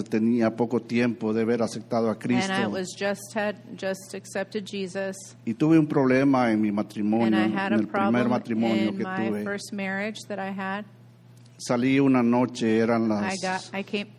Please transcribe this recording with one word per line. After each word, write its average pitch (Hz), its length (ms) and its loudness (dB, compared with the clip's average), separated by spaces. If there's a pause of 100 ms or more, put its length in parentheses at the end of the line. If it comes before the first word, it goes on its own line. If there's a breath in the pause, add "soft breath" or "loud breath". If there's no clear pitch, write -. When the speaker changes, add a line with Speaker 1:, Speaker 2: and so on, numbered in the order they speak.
(120)
Speaker 1:
tenía 113 440 2
poco 117 240 0
tiempo 117 540 0
de 113 80 0
haber 113 220 2
aceptado 113 460 -2
a - 20 2
Speaker 2:
and 104 120 -6
I 190 440 0
Speaker 1:
Cristo. - 20 -4
Speaker 2:
was 185 260 -6
just 202 380 -6
had, 208 220 -2 (200)
just 190 380 -8
accepted 196 500 -8
Jesus. 190 520 -8 (280)
Speaker 1:
Y 113 120 -2
tuve 160 240 6
un 151 80 4
problema 131 640 4
en 107 100 2
mi 107 100 2
matrimonio, 107 540 0
Speaker 2:
And 110 100 4
I 110 120 4
had 98 260 -2
Speaker 1:
en 107 60 4
Speaker 2:
a - 20 2
Speaker 1:
el 101 60 -2
primer - 20 -8 (220)
Speaker 2:
problem 120 180 2
Speaker 1:
matrimonio 113 600 0
Speaker 2:
in 190 80 -6
Speaker 1:
que 220 60 -4
Speaker 2:
my 190 260 -4
Speaker 1:
tuve. 208 140 -4
Speaker 2:
first 202 300 -8
marriage 196 540 -4
that 202 100 -8
I 190 140 -6
had. 196 340 -6 (720)
Speaker 1:
Salí 131 420 2
una 135 220 4
noche, 120 560 2
eran 113 280 4
Speaker 2:
I - 20 0
Speaker 1:
las, 107 340 -2
Speaker 2:
got, 185 320 -4
I 196 100 -6
came, 208 240 -6 (120)